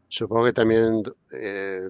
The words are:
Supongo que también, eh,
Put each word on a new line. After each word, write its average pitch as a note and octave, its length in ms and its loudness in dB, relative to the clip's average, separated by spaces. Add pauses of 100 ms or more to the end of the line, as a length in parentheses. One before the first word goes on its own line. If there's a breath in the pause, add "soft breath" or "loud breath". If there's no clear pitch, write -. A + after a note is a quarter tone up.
Supongo A2+ 360 0
que A#2+ 80 4
también, A2+ 480 2 (300)
eh, G2 580 -6